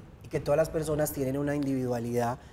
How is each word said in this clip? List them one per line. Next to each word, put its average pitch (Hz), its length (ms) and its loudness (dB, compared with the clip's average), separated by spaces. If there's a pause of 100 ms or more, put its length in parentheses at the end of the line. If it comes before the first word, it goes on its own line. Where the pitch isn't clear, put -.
(220)
y 131 60 -14
que 147 120 -2
todas 147 160 2
las 156 140 4
personas 151 420 0
tienen 135 240 0
una 143 180 0
individualidad 123 840 0 (140)